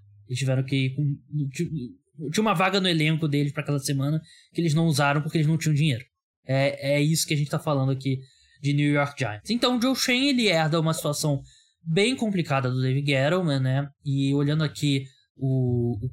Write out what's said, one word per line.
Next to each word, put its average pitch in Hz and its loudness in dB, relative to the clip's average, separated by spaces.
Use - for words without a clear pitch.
Eles 123 -6
tiveram 131 0
que 135 -2
ir 131 0
com, 143 -2
ti-, 160 -6
tinha 196 0
uma 214 2
vaga 190 2
no 185 0
elenco 160 2
deles 143 0
pra 151 -6
aquela 147 -2
semana 139 -2
que - -4
eles 165 2
não 165 2
usaram 143 2
porque 156 -2
eles 151 2
não 160 2
tinham 156 0
dinheiro. 139 0
É, 139 0
é 143 2
isso 156 0
que 160 -2
a - 0
gente 147 -2
tá 165 -2
falando 139 0
aqui 131 -2
de 143 -2
New 147 2
York 143 0
Giants. 107 -6
Então, 247 0
o - -2
Joe 254 0
Schoen, 254 0
ele 247 2
herda 160 2
uma 160 2
situação 147 -2
bem 196 2
complicada 165 0
do 127 -2
David 135 0
Gettleman, 143 2
né? 131 0
E 139 0
olhando 147 2
aqui 139 -2
o, 123 0
o 131 -6